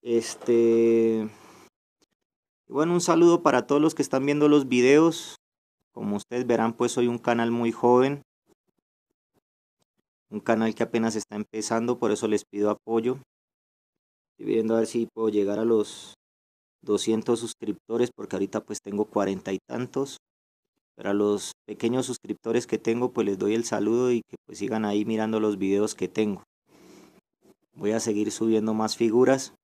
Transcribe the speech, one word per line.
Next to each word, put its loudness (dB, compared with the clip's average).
Este, 2
bueno, 0
un 2
saludo 4
para 2
todos 2
los 2
que -4
están 0
viendo 2
los 4
videos. 4
Como -6
ustedes -6
verán, 2
pues -2
soy 0
un -2
canal 0
muy -2
joven. 4
Un -8
canal 0
que -2
apenas -2
está -10
empezando, -4
por 0
eso -2
les -2
pido -2
apoyo. -4
Estoy -4
viendo 0
a 2
ver 0
si -4
puedo -4
llegar -2
a -2
los -2
doscientos -2
suscriptores, -6
porque -10
ahorita -4
pues -12
tengo -4
cuarenta -2
y -4
tantos. -8
Pero -8
a 0
los 0
pequeños -4
suscriptores -6
que -4
tengo, -2
pues -2
les -4
doy 0
el -2
saludo 0
y 0
que -20
pues -18
sigan -4
ahí -2
mirando -2
los 0
videos -2
que -6
tengo. -4
Voy -4
a -2
seguir -2
subiendo 0
más -2
figuras. 2